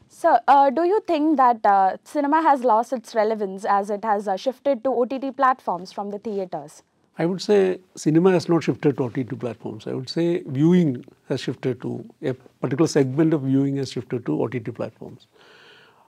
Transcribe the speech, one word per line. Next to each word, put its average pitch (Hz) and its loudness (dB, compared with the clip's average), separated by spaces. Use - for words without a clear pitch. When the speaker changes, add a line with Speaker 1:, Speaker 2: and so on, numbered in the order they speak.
Speaker 1:
Sir, 320 2
uh, 277 6
do 311 0
you 403 2
think 311 0
that, 240 4
uh, 196 4
cinema 294 0
has 285 2
lost 233 2
its 233 -10
relevance 208 -2
as 202 0
it 208 -6
has, 208 -2
uh, 190 -2
shifted 262 -4
to 262 0
O 240 0
T 262 -6
T 269 -6
platforms 233 -2
from 202 -8
the 208 -10
theatres? 185 -10
Speaker 2:
I 160 0
would 180 -4
say 190 2
cinema 165 4
has 180 2
not 165 2
shifted 143 0
to 143 -2
O 123 -4
T 123 -6
T 113 -10
platforms. 113 -10
I 127 -6
would 127 -8
say 170 -2
viewing 156 2
has 135 -4
shifted 127 -6
to, 120 -8
a 139 -2
particular 135 -2
segment 151 2
of 151 0
viewing 135 0
has 131 -6
shifted 123 -8
to 147 -2
O - -2
T 117 -6
T 117 -10
platforms. - -12